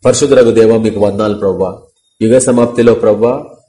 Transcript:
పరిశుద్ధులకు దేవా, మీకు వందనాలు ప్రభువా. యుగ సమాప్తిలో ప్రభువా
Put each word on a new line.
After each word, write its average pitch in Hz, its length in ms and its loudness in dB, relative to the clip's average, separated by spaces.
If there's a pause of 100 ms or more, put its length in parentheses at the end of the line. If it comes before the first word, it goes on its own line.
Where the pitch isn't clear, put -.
పరిశుద్ధులకు 127 460 2
దేవా, 113 260 2
మీకు 107 220 -2
వందనాలు 104 340 -2
ప్రభువా. 95 440 -4 (440)
యుగ 113 160 2
సమాప్తిలో 120 560 0
ప్రభువా 110 500 -2 (260)